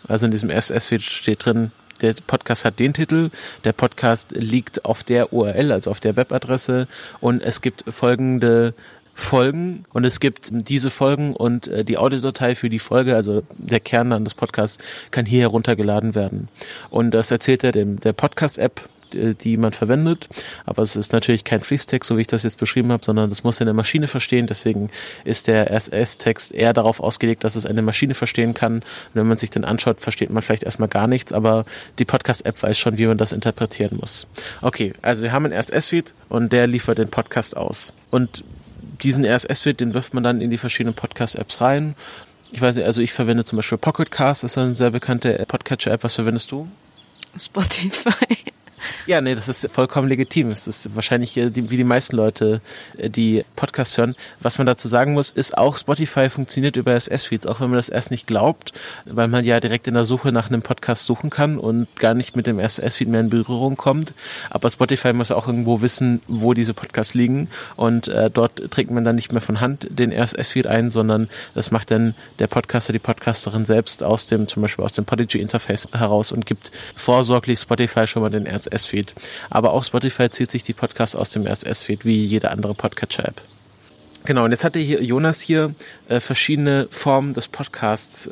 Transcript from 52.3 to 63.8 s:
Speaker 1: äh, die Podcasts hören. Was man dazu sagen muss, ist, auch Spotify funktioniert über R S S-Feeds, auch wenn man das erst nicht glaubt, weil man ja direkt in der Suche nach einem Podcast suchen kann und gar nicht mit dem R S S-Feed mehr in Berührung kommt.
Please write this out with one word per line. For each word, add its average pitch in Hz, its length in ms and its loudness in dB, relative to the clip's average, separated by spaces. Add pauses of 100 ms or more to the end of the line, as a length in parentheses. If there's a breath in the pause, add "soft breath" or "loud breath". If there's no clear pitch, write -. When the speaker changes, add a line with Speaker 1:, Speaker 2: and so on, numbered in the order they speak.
Speaker 1:
äh, - 120 -4
die 110 340 2 (100)
Podcasts - 420 -2
hören. 120 200 2 (240 loud breath)
Was - 180 -2
man 135 80 2
dazu 147 220 2
sagen 123 240 4
muss, 143 180 2
ist, - 260 -2
auch 135 200 4
Spotify 143 520 2
funktioniert 135 480 -2
über 127 140 2
R 120 60 4
S 117 100 0
S-Feeds, - 400 -2
auch 113 140 -4
wenn 123 100 0
man 123 60 2
das 120 120 0
erst - 220 -4
nicht 123 160 -6
glaubt, 117 460 2 (320 loud breath)
weil 117 240 0
man 120 160 2
ja 117 160 4
direkt 117 260 0
in 120 80 0
der 120 100 4
Suche 123 280 0
nach 117 160 2
einem 117 140 0
Podcast - 420 -2
suchen 135 260 -2
kann 147 280 0
und 113 280 0 (100)
gar 113 180 4
nicht 123 200 -2
mit 123 140 -2
dem 107 100 0
R 98 60 0
S - 160 -2
S-Feed 117 260 -2
mehr 113 140 2
in 113 100 2
Berührung 123 460 0
kommt. 147 380 0 (360 loud breath)